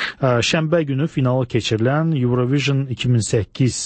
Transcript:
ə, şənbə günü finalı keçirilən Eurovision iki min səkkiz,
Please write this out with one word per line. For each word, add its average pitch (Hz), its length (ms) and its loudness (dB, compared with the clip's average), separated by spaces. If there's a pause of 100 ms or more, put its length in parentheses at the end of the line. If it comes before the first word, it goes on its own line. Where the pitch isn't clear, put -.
(220)
ə, 127 120 2 (120)
şənbə 160 400 0
günü 139 240 -2
finalı 127 400 0
keçirilən 127 640 0
Eurovision 131 720 0 (100)
iki 123 160 -2
min 120 160 2
səkkiz, 117 600 0